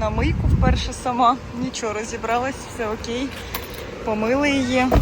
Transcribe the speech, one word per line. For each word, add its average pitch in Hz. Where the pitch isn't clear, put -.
на 214
мийку 233
вперше 254
сама. 247
Нічого, 240
розібралась, 226
все 226
окей. 233
Помили 233
її. 254